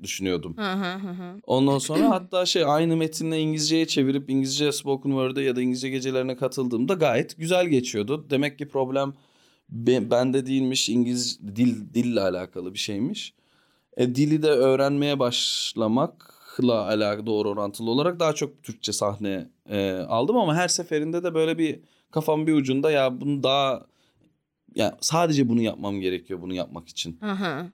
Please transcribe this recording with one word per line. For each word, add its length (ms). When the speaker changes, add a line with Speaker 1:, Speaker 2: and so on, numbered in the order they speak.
Speaker 1:
düşünüyordum. 540
Speaker 2:
Hı 160
hı 220
hı 140
hı. 380
Speaker 1:
Ondan 320
sonra 320
Speaker 2:
<clears throat> 0
Speaker 1:
hatta 360
şey, 200
aynı 300
metinle 440
İngilizceye 460
çevirip 440
İngilizce 420
spoken 380
word'e 320
ya 140
da 60
İngilizce 280
gecelerine 460
katıldığımda 580
gayet 440
güzel 280
geçiyordu. 640
Demek 280
ki 100
problem 440
be-, 420
bende 360
değilmiş, 420
İngiliz-, 680
dil, 380
dille 260
alakalı 540
bir 40
şeymiş. 560
E, 180
dili 280
de 60
öğrenmeye 680
başlamakla 1700
alakalı, 400
doğru 240
orantılı 400
olarak 300
daha 120
çok 300
Türkçe 300
sahne, 560
e, 220
aldım 440
ama 180
her 140
seferinde 560
de 100
böyle 240
bir 220
kafam 360
bir 80
ucunda, 360
ya 300
bunu 220
daha, 440
ya 260
sadece 480
bunu 140
yapmam 380
gerekiyor 420
bunu 120
yapmak 340
için. 320
Speaker 2:
Hı 120
hı. 420